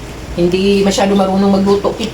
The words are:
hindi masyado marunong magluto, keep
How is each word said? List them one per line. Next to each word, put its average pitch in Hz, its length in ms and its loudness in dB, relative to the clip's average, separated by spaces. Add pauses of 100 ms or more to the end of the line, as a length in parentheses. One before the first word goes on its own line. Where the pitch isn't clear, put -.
(340)
hindi 190 480 2
masyado 196 320 0
marunong 196 480 2
magluto, 196 320 0
keep 214 200 -8